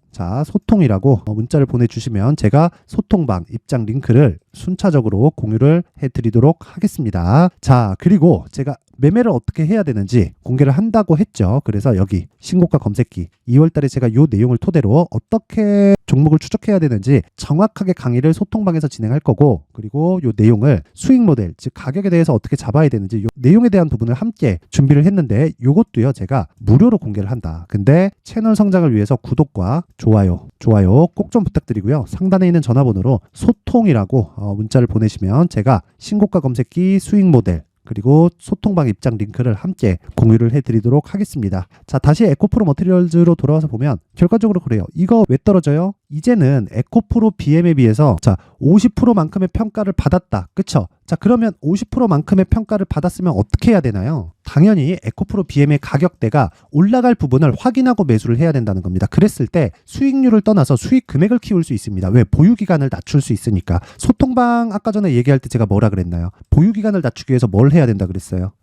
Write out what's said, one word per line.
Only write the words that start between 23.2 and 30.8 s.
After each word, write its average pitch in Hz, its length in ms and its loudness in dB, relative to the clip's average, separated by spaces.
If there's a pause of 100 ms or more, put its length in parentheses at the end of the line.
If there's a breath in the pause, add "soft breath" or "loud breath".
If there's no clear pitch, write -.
요 113 120 -6
내용에 190 340 4
대한 180 180 2
부분을 117 280 -2
함께 156 440 -4 (120)
준비를 143 340 4
했는데 156 460 0 (100)
요것도요, 131 520 0
제가 101 340 -4 (120)
무료로 143 380 4
공개를 104 320 -6
한다. 87 400 -8
근데 147 400 2 (140)
채널 220 320 -2
성장을 185 400 2
위해서 104 200 0
구독과 131 680 -4 (140)
좋아요, 98 500 2 (100)
좋아요 107 500 4